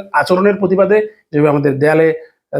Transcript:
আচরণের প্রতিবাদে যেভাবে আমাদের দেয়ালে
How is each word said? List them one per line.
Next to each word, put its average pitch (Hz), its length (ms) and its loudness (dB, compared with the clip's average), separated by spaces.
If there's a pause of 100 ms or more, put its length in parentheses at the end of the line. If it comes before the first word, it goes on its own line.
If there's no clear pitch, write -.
(120)
আচরণের 185 420 0
প্রতিবাদে 196 520 0 (260)
যেভাবে 151 160 2
আমাদের 143 300 0
দেয়ালে 156 360 2 (460)